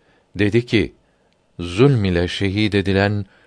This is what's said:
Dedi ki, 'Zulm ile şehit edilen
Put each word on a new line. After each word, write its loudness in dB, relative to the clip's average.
Dedi 0
ki, -2
'Zulm 2
ile 0
şehit -2
edilen 0